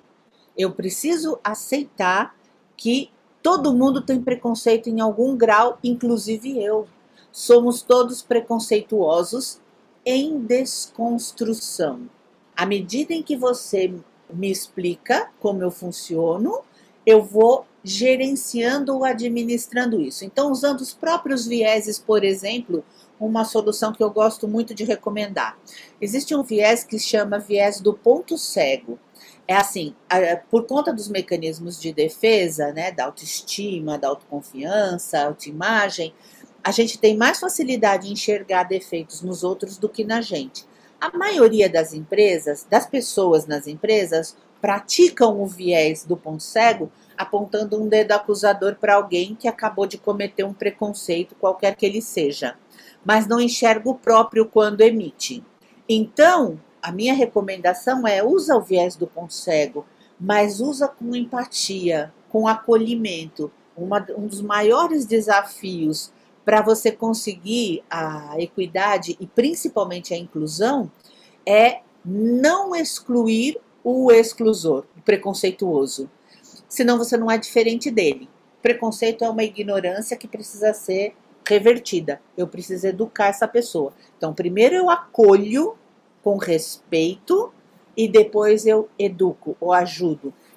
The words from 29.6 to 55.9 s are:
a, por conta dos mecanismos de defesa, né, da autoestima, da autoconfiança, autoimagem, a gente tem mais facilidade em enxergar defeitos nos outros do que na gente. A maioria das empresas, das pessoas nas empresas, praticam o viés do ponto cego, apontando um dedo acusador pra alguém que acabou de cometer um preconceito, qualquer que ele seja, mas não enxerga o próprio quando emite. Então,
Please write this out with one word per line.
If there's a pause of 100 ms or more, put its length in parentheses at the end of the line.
a,
por
conta
dos
mecanismos
de
defesa,
né,
da
autoestima,
da
autoconfiança,
autoimagem, (500)
a
gente
tem
mais
facilidade
em
enxergar
defeitos
nos
outros
do
que
na
gente. (340)
A
maioria
das
empresas,
das
pessoas
nas
empresas, (240)
praticam
o
viés
do
ponto
cego, (240)
apontando
um
dedo
acusador
pra
alguém
que
acabou
de
cometer
um
preconceito,
qualquer
que
ele
seja, (480)
mas
não
enxerga
o
próprio
quando
emite. (440)
Então, (220)